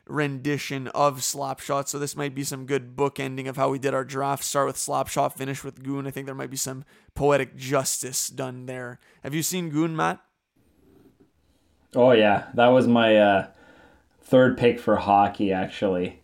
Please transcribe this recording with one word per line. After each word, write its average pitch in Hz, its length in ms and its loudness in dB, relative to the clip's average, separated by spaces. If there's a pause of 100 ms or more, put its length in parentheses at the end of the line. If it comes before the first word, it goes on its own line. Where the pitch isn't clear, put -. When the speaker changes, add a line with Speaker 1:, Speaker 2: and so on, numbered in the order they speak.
Speaker 1:
rendition 139 840 -6
of 139 320 0
Slapshot. 139 680 -6
So 143 100 -6
this 143 180 -8
might 143 180 -6
be 139 100 -6
some 131 220 -10
good 127 300 -4
bookending 135 520 -4
of 135 80 -8
how 135 140 0
we 135 80 -2
did 135 160 -2
our 131 100 -2
draft. 135 400 -4
Start 139 220 0
with 135 100 -4
Slapshot, 139 580 -2
finish 135 300 -8
with 131 180 -16
Goon. 139 240 -6
I 135 40 -8
think 135 160 -10
there 135 80 -12
might 135 160 -10
be 135 60 -12
some 131 280 -8 (300)
poetic 139 420 2
justice 131 720 -2
done 127 380 -10
there. 123 320 -12 (240)
Have 139 120 -8
you 160 80 -2
seen 170 280 -4
Goon, 160 260 0
Matt? 170 240 -2 (1700)
Speaker 2:
Oh, 127 180 8
yeah. 104 420 4
That 120 140 6
was 127 180 6
my, 113 300 6
uh, 101 300 6 (760)
third 127 340 4
pick 120 220 2
for 107 180 2
hockey, 101 560 2
actually. 92 720 -2